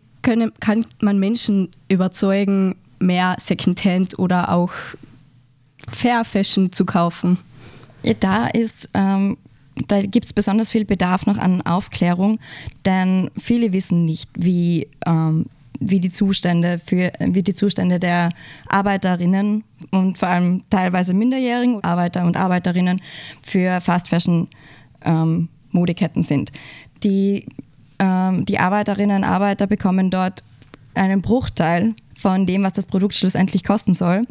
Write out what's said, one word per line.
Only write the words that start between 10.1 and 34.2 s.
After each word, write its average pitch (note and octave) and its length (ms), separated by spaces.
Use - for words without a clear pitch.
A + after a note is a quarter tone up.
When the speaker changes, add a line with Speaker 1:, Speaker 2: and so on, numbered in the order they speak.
Speaker 2:
besonders G#3 380
viel A3 140
Bedarf F3+ 420
noch G#3 120
an F3+ 240
Aufklärung, F3+ 800
denn F#3 540
viele A#3 340
wissen F3+ 320
nicht, D#3+ 320
wie, F3 520
ähm, D#3+ 400
wie F#3 220
die F3+ 100
Zustände F3 760
für, F3+ 360
wie F3+ 240
die G3 100
Zustände F3+ 460
der F3 300
Arbeiterinnen G3 960
und F#3+ 260
vor F3+ 100
allem F3+ 400
teilweise F3+ 460
minderjährigen B3 720
Arbeiter F3 400
und F3 120
Arbeiterinnen F3+ 640
für F3+ 380
Fast F3 280
Fashion, E3+ 400
ähm, E3 440
Modeketten F3 540
sind. - 260
Die, G3 420
ähm, F#3 460
die G3 120
Arbeiterinnen G3+ 600
und F#3+ 60
Arbeiter G3 440
bekommen F#3+ 420
dort F#3 320
einen F#3+ 280
Bruchteil G3+ 720
von F#3+ 320
dem, F#3+ 180
was F#3+ 80
das F#3+ 140
Produkt F#3+ 280
schlussendlich F#3 480
kosten G3 320
soll. F#3 360